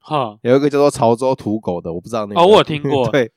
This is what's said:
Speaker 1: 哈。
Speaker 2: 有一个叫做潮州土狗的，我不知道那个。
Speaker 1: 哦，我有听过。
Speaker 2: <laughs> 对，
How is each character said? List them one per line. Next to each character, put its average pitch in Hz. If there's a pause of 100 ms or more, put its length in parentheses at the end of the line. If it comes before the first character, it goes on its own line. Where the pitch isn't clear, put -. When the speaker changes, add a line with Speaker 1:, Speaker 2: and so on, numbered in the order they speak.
Speaker 1:
哈。 120
Speaker 2:
有 120
一 139
个 147
叫 139
做 143
潮 120
州 131
土 110
狗 87
的， 85
我 90
不 -
知 113
道 107
那 101
个。 165
Speaker 1:
哦， 175
我 208
有 151
听 147
过。 139
Speaker 2:
<laughs> 110
对， 120